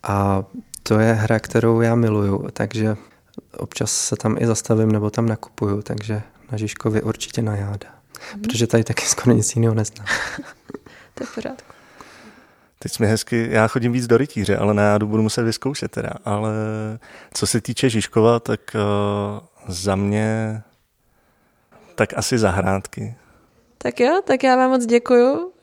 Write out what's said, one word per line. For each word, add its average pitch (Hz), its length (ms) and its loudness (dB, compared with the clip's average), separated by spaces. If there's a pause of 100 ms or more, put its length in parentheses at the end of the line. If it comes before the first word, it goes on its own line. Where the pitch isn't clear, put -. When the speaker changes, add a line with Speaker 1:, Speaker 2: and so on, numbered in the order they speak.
Speaker 1:
a 98 420 2 (380)
to 107 160 2
je 113 140 4
hra, 110 260 2
kterou 113 420 2
já 117 140 4
miluju, 101 580 0
takže 110 440 -2 (600)
občas - 360 -6
se - 240 -4
tam - 240 0
i 117 60 2
zastavím 110 460 2
nebo 107 180 2
tam 113 160 0
nakupuju, 107 560 -4
takže 107 400 -6 (300)
na 110 60 -6
Žižkově 107 440 -2
určitě - 400 -4
Najáda. 101 460 -4 (440)
Speaker 2:
Mhm. 202 100 -12
Speaker 1:
Protože 120 240 -2
tady 113 180 4
taky - 220 -4
skoro - 300 4
nic - 200 0
jiného 113 180 2
neznám. - 360 -4
Speaker 2:
<laughs> - 60 0 (1000)
To - 80 -10
je 254 40 -8
v - 80 -18
pořádku. - 380 -12 (1040)
Speaker 3:
Teď - 140 -8
jsi - 100 -2
mi 104 60 4
hezky, 113 420 0
já 110 180 4
chodím 120 240 0
víc 123 140 -2
do 117 100 6
Rytíře, 107 400 0
ale 104 180 2
Najádu 104 320 4
budu 110 160 2
muset 110 200 0
vyzkoušet 117 480 -4
teda. 113 200 -6 (140)
Ale 107 280 -2 (840)
co - 120 -2
se 113 140 0
týče 123 300 0
Žižkova, 113 500 4
tak, 113 200 -4 (140)
eh, 110 40 0 (880)
za 95 280 -2
mě 110 680 -2 (1300)
tak - 220 0
asi 127 220 0
zahrádky. 98 760 0 (640)
Speaker 2:
Tak - 220 -6
jo, 302 260 4
tak 254 160 0
já 254 140 4
vám 254 140 4
moc 254 160 2
děkuju. 247 680 2 (100)